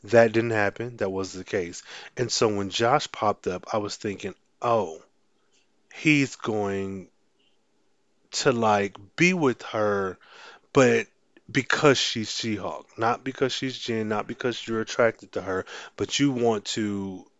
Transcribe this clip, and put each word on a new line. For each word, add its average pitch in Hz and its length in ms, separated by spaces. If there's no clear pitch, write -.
That 113 300
didn't 113 180
happen. 110 460
That 104 120
was 95 240
the 92 100
case. 90 380
And 120 160
so 123 160
when 101 220
Josh 120 420
popped - 360
up, 90 260
I 110 60
was 104 160
thinking, 98 400
"Oh, 104 400
he's 143 440
going 98 720
to, - 180
like, 104 460
be 180 180
with 147 300
her, 101 560
but 120 340
because 135 460
she's - 320
She-Hulk, 95 580
not 113 240
because 131 280
she's 131 280
Jin, 110 280
not 104 200
because 120 400
you're 113 140
attracted 113 500
to 95 100
her, 92 240
but 101 220
you 143 120
want 117 340
to 98 600